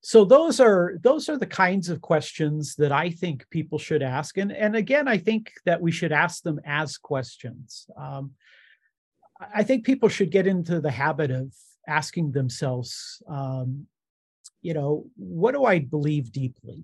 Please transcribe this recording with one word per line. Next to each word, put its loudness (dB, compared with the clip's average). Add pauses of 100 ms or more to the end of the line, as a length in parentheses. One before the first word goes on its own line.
So 8
those 6
are, 6
those 2
are -4
the -4
kinds 0
of -4
questions -2
that 2
I 0
think -8
people -6
should -2
ask. -6
And, -4
and -2
again, 0
I 2
think -2 (120)
that 2
we 0
should -2
ask 0
them -4
as -4
questions. -10 (100)
Um, -12 (1080)
I -4
think 0
people 2
should 0
get 2
into 0
the -2
habit 0
of -6 (340)
asking -2
themselves, -4
um, -8 (760)
you -6
know, -4 (100)
what -2
do 2
I 4
believe -2
deeply? -8